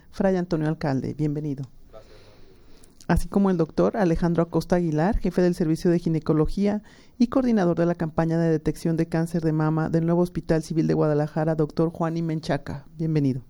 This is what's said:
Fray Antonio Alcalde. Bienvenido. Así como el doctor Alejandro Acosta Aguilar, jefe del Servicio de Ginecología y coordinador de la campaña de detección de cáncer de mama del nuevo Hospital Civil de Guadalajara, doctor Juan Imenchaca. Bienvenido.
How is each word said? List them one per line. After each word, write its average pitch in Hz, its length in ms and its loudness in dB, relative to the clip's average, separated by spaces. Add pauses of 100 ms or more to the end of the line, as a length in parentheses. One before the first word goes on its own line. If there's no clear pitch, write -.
(100)
Fray 190 260 0
Antonio 170 320 -2
Alcalde. 151 460 -2
Bienvenido. 147 500 -4 (1400)
Así 170 200 2
como 196 220 2
el 180 60 2
doctor 175 400 0
Alejandro 170 460 2
Acosta 165 320 -2
Aguilar, 170 440 0
jefe 185 220 -2
del 180 140 2
Servicio 165 380 0
de 170 80 2
Ginecología 160 840 0 (360)
y 240 100 4
coordinador 220 500 2
de 170 80 2
la 170 80 0
campaña 165 420 -2
de 165 140 2
detección 156 460 0
de 165 100 0
cáncer 165 380 -2
de 160 80 2
mama 156 360 0
del 165 180 0
nuevo 170 160 4
Hospital 165 420 -2
Civil 160 240 0
de 160 60 2
Guadalajara, 156 600 0
doctor 160 360 0
Juan 165 260 -4
Imenchaca. 156 680 -4 (140)
Bienvenido. 147 520 0